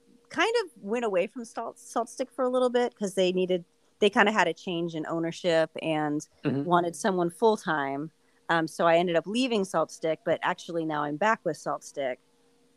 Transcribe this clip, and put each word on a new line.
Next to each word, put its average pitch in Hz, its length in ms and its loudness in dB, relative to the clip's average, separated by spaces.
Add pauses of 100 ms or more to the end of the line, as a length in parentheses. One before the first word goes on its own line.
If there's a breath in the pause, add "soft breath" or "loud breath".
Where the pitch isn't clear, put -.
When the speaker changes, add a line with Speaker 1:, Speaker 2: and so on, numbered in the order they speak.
(300)
Speaker 1:
kind 427 240 0 (100)
of 339 80 -14 (100)
went 226 240 -4
away 196 220 0
from 240 180 -14
Salt, - 340 -12
Salt - 300 -6
Stick - 220 -8
for 269 120 -2
a 254 60 0
little 254 200 2
bit 240 260 0
'cause 196 200 -4
they 185 160 4
needed, 185 340 0 (340)
they 208 100 6
kinda 214 220 4
had 185 160 4
a 160 60 -2
change 170 420 -4
in 156 120 -4
ownership 165 640 0 (100)
and 151 460 -2 (160)
Speaker 2:
Mm-hmm. 143 200 -2
Speaker 1:
wanted 170 320 2
someone 180 340 0
full-time. 156 800 0 (380)
Um, 165 180 2
so 170 200 2
I 165 100 8
ended 175 180 2
up 160 120 0
leaving 226 360 0
Salt 165 280 -2
Stick, 160 340 -4
but 160 160 2
actually 165 440 -4
now 151 180 -2
I'm 147 140 -4
back 220 260 2
with 156 140 -2
Salt 147 260 -6
Stick, 131 360 -6 (560)